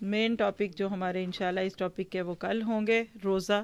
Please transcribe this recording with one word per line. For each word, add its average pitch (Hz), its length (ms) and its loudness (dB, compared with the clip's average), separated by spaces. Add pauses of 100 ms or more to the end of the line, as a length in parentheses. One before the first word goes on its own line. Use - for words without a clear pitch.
main 220 320 2
topic 202 380 0
जो 196 140 -2
हमारे 185 340 -2
इंशाल्लाह 185 420 -2
इस 190 140 -4
topic 185 300 -4
के 185 140 -2
वो 175 140 -4
कल 202 260 -2
होंगे, 220 380 2 (180)
रोज़ा 196 460 2